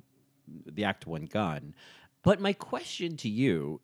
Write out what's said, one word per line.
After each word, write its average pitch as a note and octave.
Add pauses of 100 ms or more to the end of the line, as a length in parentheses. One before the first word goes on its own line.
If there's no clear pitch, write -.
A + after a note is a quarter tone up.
(460)
the D#2
Act G2
One D#2+
gun. D2+ (480)
But G3
my G3
question -
to -
you F#2+